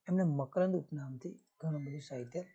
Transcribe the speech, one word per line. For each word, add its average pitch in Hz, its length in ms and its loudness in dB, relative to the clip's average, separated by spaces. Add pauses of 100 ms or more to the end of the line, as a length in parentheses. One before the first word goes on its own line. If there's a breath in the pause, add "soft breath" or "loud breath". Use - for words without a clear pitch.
એમણે 185 180 4
મકરંદ 160 500 4
ઉપનામથી 143 680 -6 (200)
ઘણું 151 240 0
બધું 139 160 -6
સાહિત્ય 131 440 -6 (100)